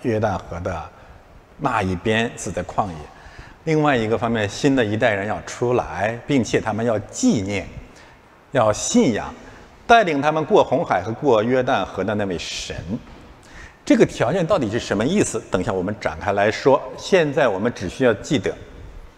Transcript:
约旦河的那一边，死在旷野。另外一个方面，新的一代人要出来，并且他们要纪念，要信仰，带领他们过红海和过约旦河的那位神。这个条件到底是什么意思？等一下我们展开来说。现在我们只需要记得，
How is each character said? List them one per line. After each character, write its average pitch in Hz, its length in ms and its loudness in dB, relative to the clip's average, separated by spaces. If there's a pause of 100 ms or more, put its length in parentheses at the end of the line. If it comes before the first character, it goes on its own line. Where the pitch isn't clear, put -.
约 110 180 0
旦 104 160 0
河 85 240 -10
的 87 300 -6 (680)
那 123 260 0
一 92 140 0
边， 110 400 0
死 - 160 -8
在 90 120 -4
旷 110 240 -4
野。 85 60 -10 (720)
另 156 180 2
外 147 140 4
一 113 100 0
个 107 120 0
方 117 120 -2
面， 110 160 0
新 135 300 2
的 127 80 4
一 104 100 0
代 110 200 2
人 98 120 -2
要 98 200 -4
出 123 260 -2
来， 101 540 -2
并 139 180 2
且 - 160 0
他 107 140 -4
们 110 100 -4
要 113 140 0
纪 180 420 0
念， 98 260 -4 (840)
要 113 200 4
信 160 440 2
仰， 76 200 -6 (520)
带 233 180 8
领 151 160 0
他 147 100 2
们 156 140 0
过 165 180 6
红 - 220 0
海 95 180 2
和 104 100 -6
过 113 300 4
约 127 200 2
旦 120 200 0
河 92 220 -4
的 107 100 -2
那 104 120 -2
位 92 100 -4
神。 - 400 -8 (1120)
这 285 100 6
个 196 80 6
条 120 260 0
件 170 160 0
到 196 120 2
底 113 120 0
是 113 80 -2
什 104 160 -2
么 101 80 2
意 180 200 2
思？ - 280 -2
等 95 120 0
一 - 20 -6
下 110 80 -2
我 95 100 0
们 104 160 -4
展 82 220 -6
开 101 120 -2
来 101 180 2
说。 135 280 4 (200)
现 160 340 2
在 135 160 2
我 95 100 0
们 117 140 -2
只 98 160 -8
需 131 160 -2
要 120 80 6
记 117 260 -2
得， 82 160 -2 (640)